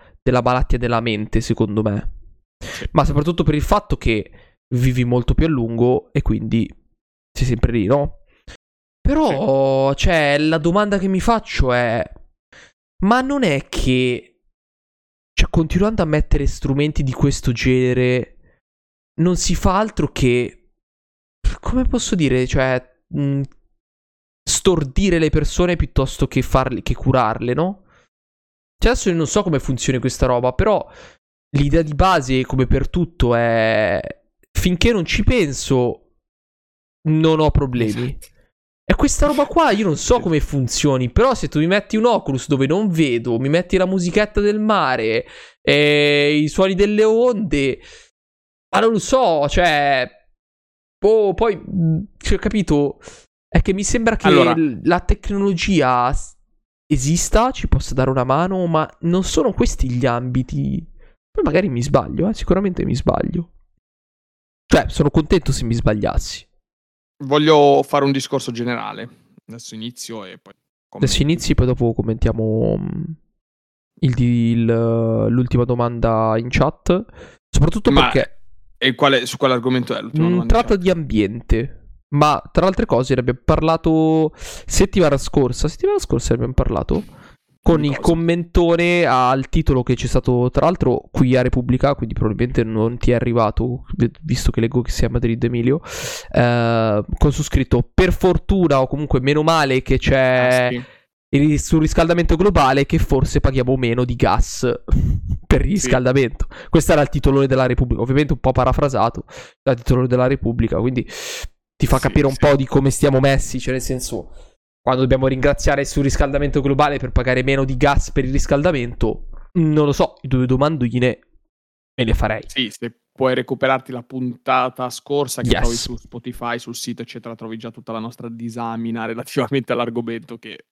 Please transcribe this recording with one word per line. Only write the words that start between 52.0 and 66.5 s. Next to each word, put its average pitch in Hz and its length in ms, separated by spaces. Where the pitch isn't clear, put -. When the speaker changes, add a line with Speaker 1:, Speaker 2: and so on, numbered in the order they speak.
Speaker 1:
cioè, - 200
capito? 143 600
È 160 140
che 196 120
mi 196 120
sembra 226 320
che - 100
Speaker 2:
Allora. - 260
Speaker 1:
l-, 165 300
la 175 160
tecnologia 165 1120
s-, - 240
esista, 165 600
ci - 180
possa - 240
dare 127 160
una 131 160
mano, 180 400
ma 160 200
non 175 220
sono 254 300
questi - 360
gli 123 160
ambiti. 127 800
Poi 427 120
magari 185 260
mi 120 120
sbaglio, 139 460
eh, 220 60
sicuramente 185 500
mi - 120
sbaglio. - 560
Cioè, - 240
sono 147 200
contento 160 440
se - 100
mi 113 100
sbagliassi. - 800